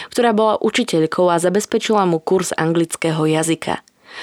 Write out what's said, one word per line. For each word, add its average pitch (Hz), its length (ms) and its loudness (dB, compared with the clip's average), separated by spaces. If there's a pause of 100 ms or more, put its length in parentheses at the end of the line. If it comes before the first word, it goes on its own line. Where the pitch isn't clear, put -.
(140)
ktorá 240 160 2
bola 220 320 2
učiteľkou 180 640 0
a 170 160 2
zabezpečila 208 640 0
mu 165 160 0
kurz 185 320 0
anglického 165 720 -2
jazyka. 160 560 -2 (400)